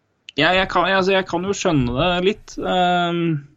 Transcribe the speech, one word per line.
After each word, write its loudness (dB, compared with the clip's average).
ja, 2
jeg 0
kan, 0
jeg, 2
altså, 2
jeg 2
kan -4
jo -2
skjønne 0
det 0
litt. -2
Ehm, 0